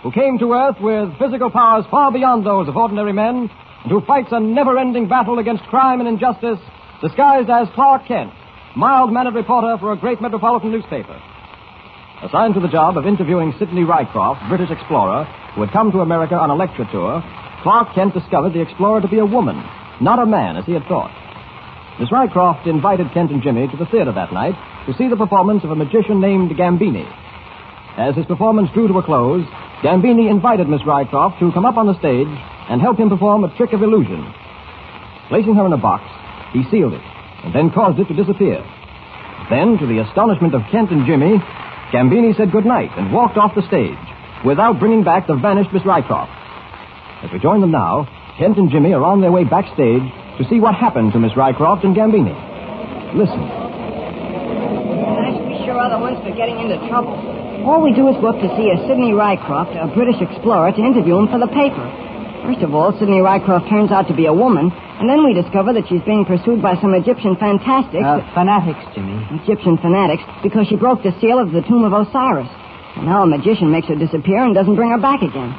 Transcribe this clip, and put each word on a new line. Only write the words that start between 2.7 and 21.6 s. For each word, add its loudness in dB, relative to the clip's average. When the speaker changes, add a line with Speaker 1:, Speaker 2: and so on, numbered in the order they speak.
Speaker 1:
ordinary -2
men, -2
and -4
who 2
fights 0
a 0
never-ending 0
battle 0
against -4
crime 2
and -2
injustice, -2
disguised 2
as 2
Clark 2
Kent, -6
mild-mannered 2
reporter 0
for -4
a -4
great -4
metropolitan -2
newspaper. -8
Assigned 0
to 0
the -2
job 2
of -4
interviewing 0
Sidney -2
Rycroft, -2
British -2
explorer, -2
who -6
had -4
come 2
to 0
America 0
on 0
a 0
lecture -4
tour, -4
Clark 2
Kent 0
discovered -2
the -2
explorer 0
to -2
be 0
a 2
woman, -2
not 2
a 2
man, 0
as -8
he -4
had -4
thought. -4